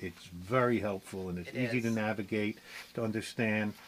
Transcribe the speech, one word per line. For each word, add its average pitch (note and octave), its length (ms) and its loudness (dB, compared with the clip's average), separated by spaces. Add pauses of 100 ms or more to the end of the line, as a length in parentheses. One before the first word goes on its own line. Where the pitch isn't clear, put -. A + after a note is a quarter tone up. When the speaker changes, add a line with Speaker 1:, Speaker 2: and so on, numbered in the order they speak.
Speaker 1:
It's F#2 240 -8
very G#2 540 4
helpful, F#2+ 500 -2
and F2+ 80 -2
it's F2 100 -6
Speaker 2:
It - 80 -8 (120)
Speaker 1:
easy A#2+ 120 2
to A#2 80 0
Speaker 2:
is. A2+ 60 2
Speaker 1:
navigate, G#2+ 640 0 (340)
to A#2 100 -2
understand G#2+ 680 0 (160)